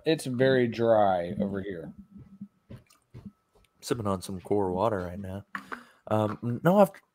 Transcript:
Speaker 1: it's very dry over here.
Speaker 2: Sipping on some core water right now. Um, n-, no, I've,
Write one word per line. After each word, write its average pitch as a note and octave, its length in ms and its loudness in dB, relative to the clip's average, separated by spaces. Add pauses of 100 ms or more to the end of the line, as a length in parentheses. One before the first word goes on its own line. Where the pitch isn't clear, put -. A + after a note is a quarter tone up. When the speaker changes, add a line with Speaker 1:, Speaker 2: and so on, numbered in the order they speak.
Speaker 1:
it's D#3 200 0
very B2+ 420 4
dry G#2+ 760 2
over G2 220 -4
here. F2 280 -10 (1900)
Speaker 2:
Sipping A#2+ 260 -4
on F#2+ 160 0
some F#2+ 180 -10
core G2 320 0
water G2 280 0
right F2+ 200 -8
now. G2 240 -10 (680)
Um, G#2+ 340 0
n-, A#2+ 200 -4
no, F3+ 140 4
I've, G3 140 6 (240)